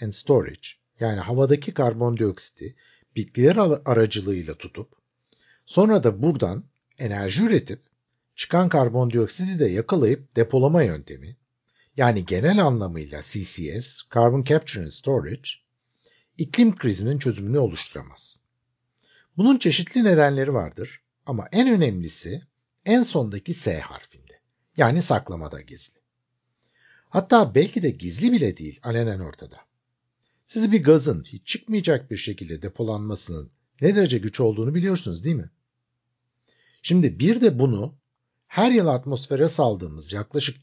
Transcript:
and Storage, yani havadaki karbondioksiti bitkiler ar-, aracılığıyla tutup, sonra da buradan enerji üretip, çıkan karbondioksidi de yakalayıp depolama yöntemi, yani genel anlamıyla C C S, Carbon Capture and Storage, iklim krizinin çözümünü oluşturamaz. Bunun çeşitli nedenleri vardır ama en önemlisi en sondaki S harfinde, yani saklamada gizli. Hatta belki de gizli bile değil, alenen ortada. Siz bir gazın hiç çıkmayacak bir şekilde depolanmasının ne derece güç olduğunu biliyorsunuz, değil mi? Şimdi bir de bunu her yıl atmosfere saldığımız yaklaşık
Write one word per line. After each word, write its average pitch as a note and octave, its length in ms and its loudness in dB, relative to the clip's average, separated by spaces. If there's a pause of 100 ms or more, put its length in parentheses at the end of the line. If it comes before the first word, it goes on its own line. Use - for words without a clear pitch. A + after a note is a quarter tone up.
and G#2+ 120 -6
Storage, - 540 0 (320)
yani A2 200 -2
havadaki C3+ 540 0
karbondioksiti A#2 1000 -2 (400)
bitkiler B2 400 2
ar-, F3+ 300 2
aracılığıyla G2+ 680 0
tutup, - 360 -16 (760)
sonra G3+ 380 4
da G#2+ 200 0
buradan C#3 400 0 (340)
enerji G2+ 460 -4
üretip, - 460 0 (460)
çıkan F3+ 340 0
karbondioksidi B2+ 880 0
de D3 60 4
yakalayıp A2 720 0
depolama C3+ 480 2
yöntemi, D2+ 540 -8 (600)
yani A#2 280 2
genel D#3+ 400 2
anlamıyla E2 560 -4
C - 180 -8
C F2+ 420 -8
S, - 220 -12 (100)
Carbon A#2+ 300 2
Capture C#3 400 -2
and D2+ 60 -10
Storage, B2 600 -6 (880)
iklim A3+ 380 2
krizinin A#2 440 -2
çözümünü G#2+ 380 -2
oluşturamaz. - 840 -6 (960)
Bunun B3 200 6
çeşitli F3+ 460 0
nedenleri C#3+ 500 4
vardır G2 480 -6 (240)
ama B2 260 -6
en B3 160 4
önemlisi A2+ 760 -2 (440)
en A#3 180 4
sondaki A2+ 500 -4
S D#2+ 260 -4
harfinde, - 600 -20 (380)
yani D3 240 4
saklamada E2 600 -4
gizli. - 380 -16 (1120)
Hatta F#3 460 4
belki F3 280 2
de D3+ 60 0
gizli G2+ 420 -2
bile C#3 260 2
değil, D2+ 260 -14
alenen A#2 360 -2
ortada. - 380 -14 (880)
Siz A3 260 0
bir G#3 120 4
gazın C3+ 400 4
hiç - 240 -20
çıkmayacak F3 640 -2
bir G#2 60 -6
şekilde E2 440 -10
depolanmasının G#2 880 -8 (300)
ne F3+ 140 4
derece E3 220 2
güç G#2 220 -6
olduğunu A2+ 360 0
biliyorsunuz, F3 480 -2
değil D#3 120 -2
mi? E2+ 140 -8 (1300)
Şimdi E3 380 2
bir A3 220 2
de F3 180 4
bunu A#2 400 -2 (480)
her A3+ 240 2
yıl G#3 160 4
atmosfere C3+ 600 0
saldığımız F#2 640 -2
yaklaşık G#2 500 -6